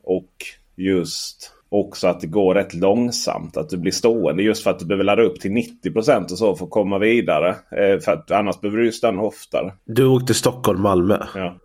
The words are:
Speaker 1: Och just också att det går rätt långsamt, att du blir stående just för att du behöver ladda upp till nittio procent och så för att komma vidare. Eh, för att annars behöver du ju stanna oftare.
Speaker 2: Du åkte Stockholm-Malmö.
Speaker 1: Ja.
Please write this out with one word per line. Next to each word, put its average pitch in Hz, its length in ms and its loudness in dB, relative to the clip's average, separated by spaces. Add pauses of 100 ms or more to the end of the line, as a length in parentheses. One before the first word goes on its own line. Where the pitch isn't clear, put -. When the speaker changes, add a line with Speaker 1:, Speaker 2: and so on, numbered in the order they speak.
Speaker 1:
Och 92 260 -2 (480)
just 90 720 -4 (180)
också - 380 -2
att 87 140 0
det 92 60 -8
går 92 280 2
rätt 98 180 0
långsamt, 98 840 -2
att 78 120 -6
du 92 80 -6
blir 90 140 -2
stående 95 520 0
just 107 200 0
för - 80 2
att 92 80 -4
du 90 60 -10
behöver 98 180 0
ladda 101 200 4
upp 92 180 0
till 98 100 -4
nittio 110 400 -6
procent 110 400 0
och 90 60 -8
så 98 180 2
för 87 100 -10
att 87 60 -18
komma 98 280 0
vidare. 90 500 2
Eh, 98 500 0
för 101 120 -2
att 80 200 -4
annars 98 300 0
behöver 104 160 -4
du 117 80 2
ju 113 60 2
stanna 107 300 -2
oftare. - 520 -6 (120)
Speaker 2:
Du 117 200 2
åkte 127 280 2
Stockholm-Malmö. 98 840 2 (180)
Speaker 1:
Ja. 92 300 -8